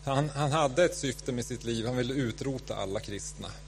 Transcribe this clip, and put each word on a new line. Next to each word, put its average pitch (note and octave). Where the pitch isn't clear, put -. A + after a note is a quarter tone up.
han, C#3
han C#3+
hade D3+
ett E3+
syfte C3
med A#2+
sitt A#2
liv, A2+
han B2+
ville B2
utrota B2
alla G2+
kristna. G2+